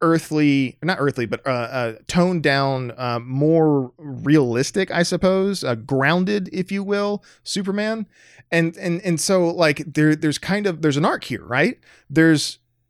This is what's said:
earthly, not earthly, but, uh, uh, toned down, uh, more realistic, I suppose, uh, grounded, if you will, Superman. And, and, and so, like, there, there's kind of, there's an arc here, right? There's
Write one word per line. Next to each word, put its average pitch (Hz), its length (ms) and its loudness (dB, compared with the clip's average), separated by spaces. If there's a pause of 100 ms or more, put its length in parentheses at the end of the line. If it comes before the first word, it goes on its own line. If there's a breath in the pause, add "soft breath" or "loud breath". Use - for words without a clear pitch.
earthly, 151 800 2
not 175 160 -2
earthly, 127 280 -2
but, 113 200 -6
uh, 139 40 0
uh, 120 440 -4 (120)
toned 180 360 2
down, 139 540 0
uh, 120 240 -4
more 143 760 2
realistic, 139 920 0
I 170 120 0
suppose, 190 600 0
uh, 127 120 -2
grounded, 170 800 0
if 185 180 -6
you 196 100 -4
will, 202 400 -2 (220 soft breath)
Superman. 208 640 -4 (440 soft breath)
And, 165 280 0
and, 175 240 -4
and 170 180 -2
so, 185 280 2
like, 165 380 2
there, 151 300 2
there's 151 220 -2
kind 202 280 -2
of, 165 140 -4
there's 151 160 2
an 151 80 2
arc 311 200 -2
here, 92 200 -10
right? 139 340 -2 (300 soft breath)
There's 160 520 4 (300)